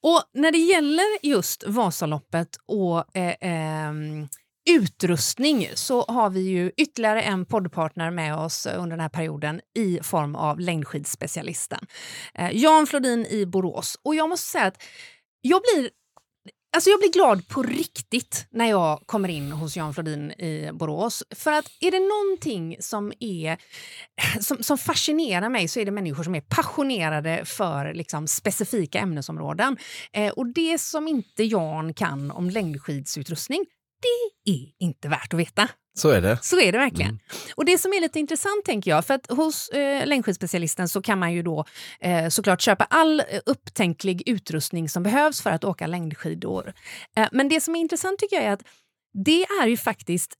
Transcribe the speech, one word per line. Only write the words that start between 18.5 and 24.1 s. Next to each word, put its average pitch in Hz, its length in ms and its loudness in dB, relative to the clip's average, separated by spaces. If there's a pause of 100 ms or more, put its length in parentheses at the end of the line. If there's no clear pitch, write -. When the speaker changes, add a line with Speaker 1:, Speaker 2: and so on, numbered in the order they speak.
Speaker 1:
när 226 180 2
jag 165 360 2
kommer 196 240 -2
in 147 220 -6
hos 156 260 -6
Jan 156 160 -4
Flodin 151 380 -6
i 151 420 -6
Borås. 165 500 -4 (120)
För - 160 -2
att 302 140 0 (160)
är 330 100 4
det 381 80 2
någonting 381 800 -2
som 208 400 -6
är, 165 380 -4 (840)